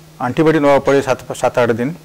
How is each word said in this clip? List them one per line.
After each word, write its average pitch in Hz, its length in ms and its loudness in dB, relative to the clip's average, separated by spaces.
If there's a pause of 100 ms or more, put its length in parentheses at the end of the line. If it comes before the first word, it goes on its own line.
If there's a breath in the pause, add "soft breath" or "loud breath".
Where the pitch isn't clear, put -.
(200)
ଆଣ୍ଟିବାୟୋଟିକ୍ 151 440 0
ନେବାକୁ 139 220 2
ପଡ଼େ 139 160 2
ସାତ, 131 180 -2 (140)
ସାତ - 260 -4
ଆଠ 120 120 2
ଦିନ। 120 180 -4 (140)